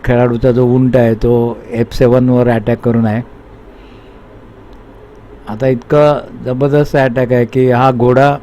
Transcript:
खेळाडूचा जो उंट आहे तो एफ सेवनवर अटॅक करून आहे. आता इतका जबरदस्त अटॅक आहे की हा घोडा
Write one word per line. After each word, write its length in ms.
खेळाडूचा 480
जो 140
उंट 300
आहे 180
तो 440
एफ 240
सेवनवर 540
अटॅक 320
करून 260
आहे. 160
आता 180
इतका 540
जबरदस्त 520
अटॅक 360
आहे 120
की 260
हा 200
घोडा 520